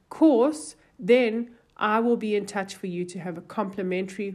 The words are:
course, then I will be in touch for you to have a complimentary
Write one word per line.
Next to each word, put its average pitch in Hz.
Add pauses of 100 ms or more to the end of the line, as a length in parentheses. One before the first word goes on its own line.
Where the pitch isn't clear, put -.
course, 302 (240)
then 233 (260)
I 220
will 233
be 214
in 202
touch 196
for -
you 175
to 180
have 170
a 170
complimentary 196